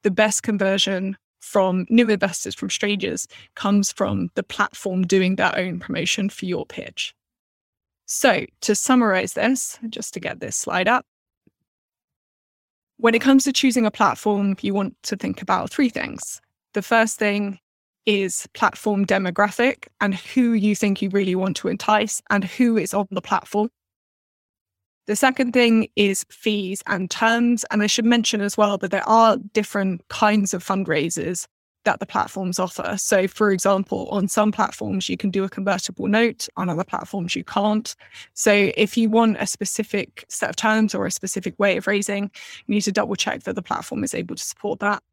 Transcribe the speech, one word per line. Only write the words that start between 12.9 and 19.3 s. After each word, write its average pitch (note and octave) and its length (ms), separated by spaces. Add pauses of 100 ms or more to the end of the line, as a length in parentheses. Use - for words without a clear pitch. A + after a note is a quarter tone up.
when A3+ 160
it A#3 80
comes C4+ 220
to C4+ 100
choosing B3 320
a G#3 60
platform, G3+ 680
you G3 120
want G3 300
to - 120
think F#3+ 260
about F#3+ 280
three C4 200
things. - 520 (320)
The G#3 80
first A3+ 360
thing G3+ 420 (480)
is G3 460
platform G3+ 520
demographic G3 840 (140)